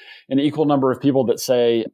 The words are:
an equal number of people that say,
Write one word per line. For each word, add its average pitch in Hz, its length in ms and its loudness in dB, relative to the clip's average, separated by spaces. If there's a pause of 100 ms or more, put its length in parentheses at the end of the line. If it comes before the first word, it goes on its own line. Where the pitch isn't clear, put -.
(300)
an 131 80 0
equal 151 260 -2
number 135 280 0
of 123 80 -6
people 135 260 2
that 117 140 -2
say, 120 540 0